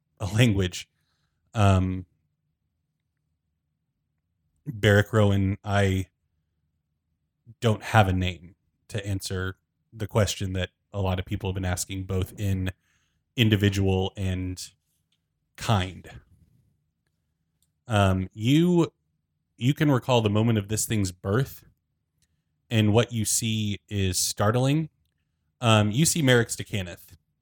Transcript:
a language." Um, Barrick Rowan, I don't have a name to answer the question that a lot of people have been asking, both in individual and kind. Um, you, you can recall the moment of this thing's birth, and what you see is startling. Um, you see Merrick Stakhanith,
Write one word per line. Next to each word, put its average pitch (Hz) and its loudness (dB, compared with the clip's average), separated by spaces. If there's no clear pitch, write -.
a 101 -8
language." 98 0
Um, 95 2
Barrick 104 2
Rowan, 101 2
I 98 0
don't 107 0
have 107 4
a 92 0
name 90 -4
to 101 -10
answer 95 -6
the 110 -12
question 101 -2
that 92 -4
a 101 -6
lot 95 -2
of 92 -8
people 98 -6
have 92 -6
been 95 -6
asking, 92 -6
both 92 -4
in 95 -2
individual 98 2
and 92 -6
kind. 92 -4
Um, 95 2
you, 160 2
you 127 0
can 147 2
recall 123 2
the 107 0
moment 110 2
of 98 -6
this 107 -4
thing's 101 -2
birth, 107 -4
and 107 2
what 113 2
you 110 -4
see 110 -4
is 95 -2
startling. 131 0
Um, 110 4
you 143 2
see 170 -2
Merrick 127 4
Stakhanith, - -12